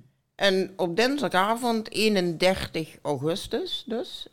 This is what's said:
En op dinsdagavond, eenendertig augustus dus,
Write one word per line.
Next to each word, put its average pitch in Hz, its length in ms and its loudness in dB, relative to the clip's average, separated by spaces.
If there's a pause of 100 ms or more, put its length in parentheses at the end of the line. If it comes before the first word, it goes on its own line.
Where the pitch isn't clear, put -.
(340)
En 190 420 2
op 170 200 -2
dinsdagavond, 226 920 2
eenendertig 180 1120 0
augustus 165 840 -4
dus, - 460 -8